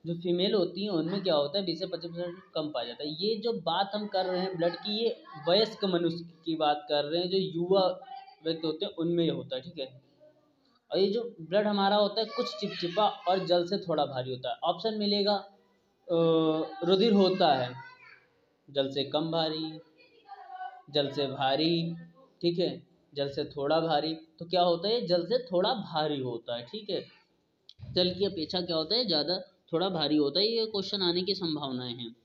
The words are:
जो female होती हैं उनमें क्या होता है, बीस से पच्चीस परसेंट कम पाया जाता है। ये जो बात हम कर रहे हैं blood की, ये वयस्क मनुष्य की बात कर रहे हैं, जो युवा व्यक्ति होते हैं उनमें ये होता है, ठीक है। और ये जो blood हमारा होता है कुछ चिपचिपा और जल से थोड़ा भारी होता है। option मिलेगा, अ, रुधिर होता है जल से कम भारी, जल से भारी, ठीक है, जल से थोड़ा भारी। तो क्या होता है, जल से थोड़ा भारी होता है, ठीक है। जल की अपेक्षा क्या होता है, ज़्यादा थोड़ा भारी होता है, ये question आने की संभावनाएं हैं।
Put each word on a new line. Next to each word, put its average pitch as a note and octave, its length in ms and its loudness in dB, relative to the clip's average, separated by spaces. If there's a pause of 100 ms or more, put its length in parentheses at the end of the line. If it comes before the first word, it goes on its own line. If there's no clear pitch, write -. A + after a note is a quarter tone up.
जो E3+ 100 -4
female F3 380 0
होती F#3+ 280 0
हैं G#3 80 -4
उनमें F3 320 0
क्या F3 120 2
होता D3 240 2
है, G3+ 60 -2
बीस E3+ 140 -4
से F#3+ 80 -4
पच्चीस E3+ 240 -8
परसेंट F3 260 -6 (180)
कम D#3 200 -4
पाया A#2+ 120 -4
जाता A#2+ 180 -10
है। D3+ 60 -6 (120)
ये A3 160 0
जो A#3 140 -2 (100)
बात F3 320 0
हम G#3 120 -4
कर F#3 200 0
रहे F#3 140 0
हैं F#3 160 -4
blood E3+ 180 0
की, G#3 240 -6
ये A3+ 120 2 (380)
वयस्क G#3 380 2
मनुष्य E3+ 380 0 (200)
की E3 120 -2
बात D3 320 2
कर D3 160 2
रहे D#3+ 160 -2
हैं, F3+ 100 -4
जो F#3+ 80 2
युवा F3+ 440 2 (600)
व्यक्ति D#3+ 220 -2
होते D#3+ 200 -2
हैं - 80 -8
उनमें E3+ 300 0
ये D#3+ 60 2
होता C3 260 -6
है, B2+ 60 -6
ठीक - 160 -14
है। C3 100 -6 (1000)
और D#3 80 0
ये G3 120 4
जो A3+ 120 -2 (180)
blood F#3 260 2
हमारा G3+ 300 4
होता G#3 240 2
है A3 80 0
कुछ - 260 -4
चिपचिपा F3 540 0 (200)
और F3+ 180 2
जल F3 200 2
से G3 120 -2
थोड़ा D#3 280 0
भारी C3 240 -6
होता B2+ 200 -6
है। A#2 140 -4
option F3+ 340 -2
मिलेगा, G#3 360 2
अ, - 840 -6 (680)
रुधिर F#3+ 280 6
होता F#3+ 420 6
है B2+ 160 0 (1000)
जल C3+ 220 0
से C3+ 160 -2
कम D#3 240 0
भारी, D#3+ 400 -2 (1200)
जल C#3+ 200 2
से C#3 180 -2
भारी, D#3 680 2 (480)
ठीक F3 160 2
है, E3 140 2 (400)
जल C#3 180 -4
से C#3+ 160 -4
थोड़ा D3 360 0
भारी। D#3+ 320 0 (240)
तो E3 100 -12
क्या F3 140 4
होता F3 260 2
है, A3+ 180 0
जल E3+ 200 2
से A#3+ 180 0
थोड़ा F#3+ 300 2
भारी D3+ 460 -2
होता A#2+ 360 -6
है, B2 100 -10
ठीक G#3 240 -12
है। D#3+ 140 -2 (920)
जल F3+ 160 4
की F3+ 140 0
अपेक्षा F3+ 360 -2
क्या E3+ 160 -2
होता D#3+ 180 0
है, B3 120 0
ज़्यादा E3+ 360 0 (300)
थोड़ा E3+ 160 0
भारी D3+ 280 0
होता D3 240 2
है, G#3 60 2
ये A3+ 200 0
question G3+ 360 -4
आने F3 200 2
की G3 120 -2
संभावनाएं C#3 600 -4
हैं। A#2 200 -10 (100)